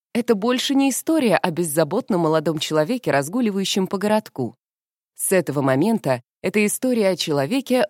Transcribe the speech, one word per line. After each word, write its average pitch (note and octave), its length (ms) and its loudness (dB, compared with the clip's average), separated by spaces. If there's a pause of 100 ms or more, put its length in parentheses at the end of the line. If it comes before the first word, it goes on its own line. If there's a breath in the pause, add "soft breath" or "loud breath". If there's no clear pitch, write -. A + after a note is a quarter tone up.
(120)
Это A#3 220 0
больше A#3+ 400 -2
не C#4 160 2
история C4 460 2
о - 160 -2
беззаботном E3 720 0
молодом D#3 360 2
человеке, D#3 540 -2
разгуливающем F#3+ 720 0
по G3 120 -4
городку. G3+ 580 -2 (580)
С - 160 -6
этого D3 320 0
момента C#3 600 0 (200)
это G#3 240 0
история A3 440 0
о F#3 60 0
человеке, F#3 720 0